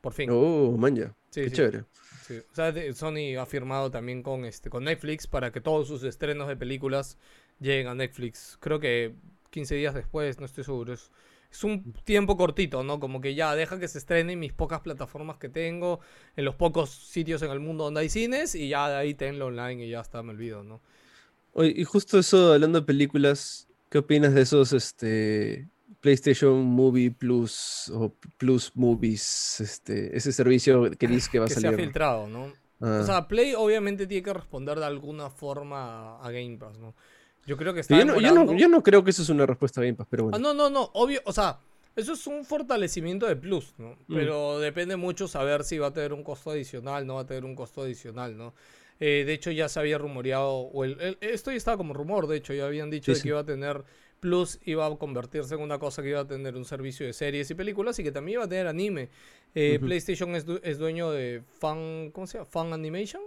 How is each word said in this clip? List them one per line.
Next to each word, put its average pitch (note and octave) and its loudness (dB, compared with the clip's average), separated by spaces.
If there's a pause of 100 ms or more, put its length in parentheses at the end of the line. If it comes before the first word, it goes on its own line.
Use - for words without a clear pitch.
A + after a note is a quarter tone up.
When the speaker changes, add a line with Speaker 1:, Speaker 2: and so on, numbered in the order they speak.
Speaker 1:
Por B2+ -8
fin. C3+ -4
Speaker 2:
Oh, C3+ 4
man, C3 4
ya. G#2+ -4 (160)
Speaker 1:
Sí, D3+ -8
Speaker 2:
Qué C3 -2
Speaker 1:
sí. B2+ -6
Speaker 2:
chévere. A2 2 (420)
Speaker 1:
Sí. A#2 -14
O - -20
sea, D#3+ -2
de-, D3+ -6
Sony D3+ -6
ha B2 -6
firmado C3+ -4
también B2 -8
con, C3 -6
este, - -12
con B2+ -8
Netflix D#3 -6
para B2+ -4
que B2 -8
todos D#3 0
sus C3 -10
estrenos D3 -6
de C3+ -8
películas C3+ -6 (440)
lleguen C3+ 0
a B2 -8
Netflix. B2 -8
Creo D3+ -2
que A#2+ 0 (360)
quince D3 -6
días C#3+ -2
después, C#3+ -6
no C3+ -12
estoy C3 -12
seguro. B2 -8
Es, - -18 (420)
es - -12
un G3+ -4 (120)
tiempo G3+ 2
cortito, D3+ 0
¿no? C#3+ -4
Como C3 -6
que C#3 -4
ya, D3+ 0
deja D#3+ -4
que F3+ -6
se D3+ -12
estrenen E3+ 0
mis D3 -8
pocas D#3+ -4
plataformas D3+ -12
que C3+ -14
tengo, E3+ -6 (340)
en C#3+ -4
los C3 -2
pocos E3 2
sitios D#3+ -6
en D3+ -4
el C#3 -6
mundo D#3 -6
donde D3+ -2
hay D#3+ 0
cines, A#3+ -2
y D3+ -6
ya C#3+ 0
de C#3+ -2
ahí D3 -2
tenlo C#3 -6
online B2 -8
y A2+ -8
ya A#2 -6
está, A#2 -12
me A2+ -12
olvido, G#2+ -10
¿no? A2 -18 (720)
Speaker 2:
Oye, D#3 4
y E3+ 4
justo G3 4
eso, F3+ 10
hablando D#3 8
de D3 -6
películas, C#3+ 2 (220)
¿qué D3+ 4
opinas D3 6
de C#3 10
esos, C3+ 6
este, A2 0 (320)
PlayStation C3+ 6
Movie B2 6
Plus - -2
o A2 -2 (240)
Plus B2+ 2
Movies, A#2 0
este, G#2 -6
ese C3 -2
servicio B2 6
que B2 2
dices B2 2
que B2 0
va A2+ 4
a A2+ 0
Speaker 1:
Que A2 -2
se A2+ -2
ha G#2+ 2
Speaker 2:
salir? A2 0
Speaker 1:
filtrado, C#3+ -2
¿no? B2 -12 (280)
Speaker 2:
Ah. A2 2
Speaker 1:
O G#2 2
sea, F#3 0
Play A#3+ 2
obviamente G#3 0
tiene F#3+ -4
que G3+ -4
responder D3 -8
de D#3 -4
alguna D3 -8
forma C3+ -10
a B2 -10
Game A#2+ -8
Pass, A2 -18
¿no? A2+ -18 (520)
Yo C#3 -6
creo F3 -4
que E3+ -4
está D3 8
Speaker 2:
Yo A#3+ 10
no, D4 4
yo - 4
no, A#3 6
Speaker 1:
demorando. E4 8
Speaker 2:
yo D#4+ 8
no E4 8
creo G3 8
que F#3+ 4
eso F3+ 0
es D3+ -2
una C#3+ 4
respuesta C3 0
a A#2+ 2
Game B2 2
Pass, - -10
pero A#2 0
bueno. G3+ 0
Speaker 1:
Ah, G#3+ -2
no, D4 2
no, C#4+ 4
no, C4+ 0
obvio, B3+ 2
o G3+ -6
sea, F3+ 0 (360)
eso A#3 -4
es - -12
un C#4+ -8
fortalecimiento G#3 -2
de E3+ 0
Plus, E3+ -6
¿no? A#2 -16 (120)
Speaker 2:
Mm. D#3+ -6
Speaker 1:
Pero D3 -2
depende E3+ -4
mucho F3+ -4
saber C#3+ 0
si D#3+ -6
va C#3+ -2
a C#3 -4
tener D3 -6
un C#3+ -10
costo D3 -12
adicional, C#3 -8
no C3 -8
va C3+ -6
a B2+ -10
tener C3 -10
un C3 -12
costo C3 -12
adicional, A#2+ -10
¿no? A#2 -16 (460)
Eh, C#3+ 2
de D3+ -2
hecho, D#3+ -6
ya D#3 -2
se E3 -6
había D3+ 0
rumoreado, C3+ -2
o C3 -4
el, C3 -4
el, F#3 -6
esto A3 -6
ya C4 -4
estaba A3+ -2
como E3 -8
rumor, D#3+ -2
de D#3 0
hecho, D3 -8
ya C#3 -4
habían D3+ -6
dicho D3+ -6
Speaker 2:
Sí, C3+ 2
Speaker 1:
de - 4
Speaker 2:
sí. - -6
Speaker 1:
que D3 -2
iba D3 -2
a D3+ -8
tener, C#3 -6 (360)
Plus F3+ -2
iba D#3 -2
a D3+ -4
convertirse C#3 -8
en D3+ -8
una D3 -6
cosa C#3 -8
que C#3 -6
iba C#3+ -2
a C#3+ -6
tener C3+ -10
un B2+ -10
servicio C3+ -10
de B2 -8
series C#3+ -6
y D#3+ -8
películas G3+ -4
y G3+ -8
que D3 -2
también D3+ -6
iba A#3+ -2
a F#3+ -6
tener F#3 -2
anime. D#3+ -4 (440)
Eh, D3 4
Speaker 2:
Ujú. C3+ -2
Speaker 1:
PlayStation F3 -2
es D#3 -4
du-, E3+ -6
es D3+ -6
dueño D#3+ -4
de B2 -4 (160)
Fan, D#3+ -6
¿cómo F#3 -12
se A3+ -14
llama? F#3 -12
Fan E3 -4
Animation. E3+ -8